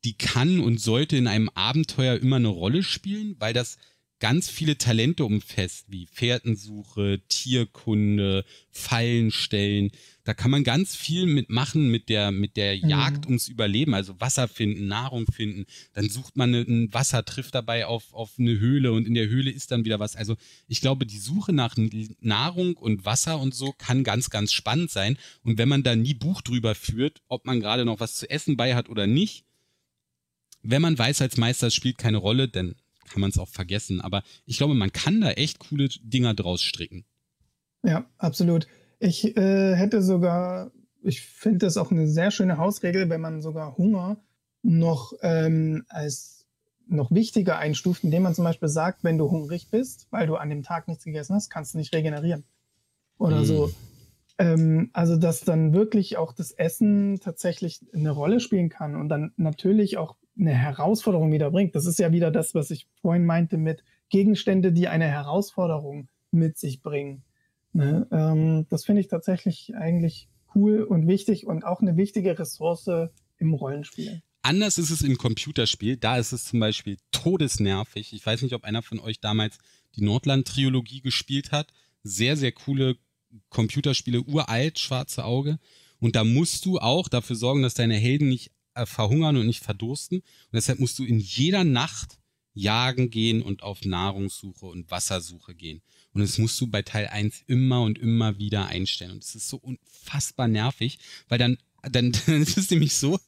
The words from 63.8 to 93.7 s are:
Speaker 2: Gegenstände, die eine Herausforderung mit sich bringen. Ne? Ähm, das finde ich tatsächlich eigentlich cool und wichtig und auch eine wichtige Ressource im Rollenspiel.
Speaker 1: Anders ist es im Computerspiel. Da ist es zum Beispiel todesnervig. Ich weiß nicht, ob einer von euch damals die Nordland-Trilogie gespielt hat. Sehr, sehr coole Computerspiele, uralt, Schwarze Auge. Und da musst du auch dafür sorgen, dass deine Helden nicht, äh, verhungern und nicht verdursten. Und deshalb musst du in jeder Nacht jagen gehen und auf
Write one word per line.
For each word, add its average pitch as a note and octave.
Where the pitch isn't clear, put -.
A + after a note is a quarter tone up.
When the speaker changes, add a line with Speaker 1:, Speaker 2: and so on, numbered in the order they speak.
Speaker 2:
Gegenstände, F#3+
die F3
eine D#3+
Herausforderung D3
mit D#3+
sich C3+
bringen. C#3+
Ne? D#3
Ähm, D#3
das -
finde G3+
ich F#3+
tatsächlich -
eigentlich E3
cool G#3+
und E3
wichtig G3
und D#3+
auch F3+
eine F3+
wichtige F#3+
Ressource E3
im D#3+
Rollenspiel. D3
Speaker 1:
Anders F#3
ist D#3+
es D#3
im C3+
Computerspiel. A2+
Da A#2
ist A#2+
es B2
zum A#2+
Beispiel G#2+
todesnervig. G#2+
Ich G#2+
weiß A2+
nicht, B2
ob A#2
einer A2
von A2+
euch A2
damals G#2+
die G#2
Nordland-Trilogie C3
gespielt C3+
hat. D3+
Sehr, A2
sehr C3
coole C3+
Computerspiele, B2
uralt, C#3+
Schwarze -
Auge. C#3
Und A#2+
da A2
musst B2+
du F#3
auch C#3
dafür A#2+
sorgen, C3
dass B2+
deine A#2
Helden C3+
nicht, B2+
äh, A#2+
verhungern C#3+
und A2+
nicht A#2
verdursten. A#2
Und -
deshalb A#2
musst B2+
du C3
in A2+
jeder D3
Nacht C#3
jagen A#2+
gehen A2
und G2
auf G2